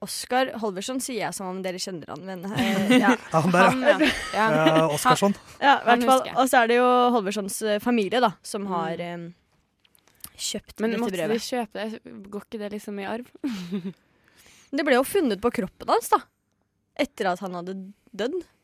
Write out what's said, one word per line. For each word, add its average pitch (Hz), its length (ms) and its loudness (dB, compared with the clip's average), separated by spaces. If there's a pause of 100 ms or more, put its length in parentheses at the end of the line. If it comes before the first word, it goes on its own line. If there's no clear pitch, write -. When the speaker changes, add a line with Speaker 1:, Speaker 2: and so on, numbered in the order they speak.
Speaker 1:
Oscar 254 580 -2
Holversson, 214 400 -4
sier 240 220 -6
jeg 160 120 -4
som 190 140 -8
om 190 160 -6
dere 185 160 -6
kjenner 180 300 -10
han, 135 160 -12
men, 185 200 -12
eh, 214 520 2
Speaker 2:
<laughs> 240 80 6
Speaker 1:
ja. 254 80 6
Speaker 3:
Ja, - 260 0
han 180 120 2
der, 175 100 6
ja. 233 80 8
Speaker 2:
Han, 277 320 2
ja. 285 80 4 (240)
Ja. 190 320 2
Speaker 3:
Ja, 160 240 4
Oscarsson. 202 480 2 (240)
Speaker 1:
Ja, 277 180 6
i - 60 -6
hvert 240 80 6
Speaker 2:
Han 240 80 4
Speaker 1:
fall. 262 180 6
Speaker 2:
husker - 140 -4
jeg. - 40 0
Speaker 1:
Og 254 120 4
så 269 140 6
er 226 40 2
det 240 140 4
jo 247 80 4 (260)
Holverssons, 202 460 -2
eh, 208 180 0
familie, 226 400 0
da, 226 220 4
som 202 260 -8
Speaker 2:
Mm. 190 60 -4
Speaker 1:
har, 165 260 -4
eh, 175 300 -10 (1040)
kjøpt - 460 -10
Speaker 2:
Men 220 100 0
Speaker 1:
dette 220 80 -2
Speaker 2:
måtte 226 120 -2
de 185 60 -6
Speaker 1:
brevet. 214 300 -2
Speaker 2:
kjøpe 240 260 -6
det? 214 300 -10 (260)
Går 202 140 -10
ikke 226 160 -12
det 208 140 -8
liksom 208 260 -10
i 196 60 -8
arv? 226 220 -8 (160)
<laughs> 190 500 -6 (800)
Speaker 1:
Det 285 100 -2
ble 277 120 4
jo 262 100 4
funnet 262 340 0
på 240 140 0
kroppen - 340 -8
hans, 403 220 0
da. 415 80 4 (800)
Etter - 320 -2
at 180 100 -2
han 185 140 -10
hadde 180 220 -8 (340)
dødd. 254 300 -4 (240)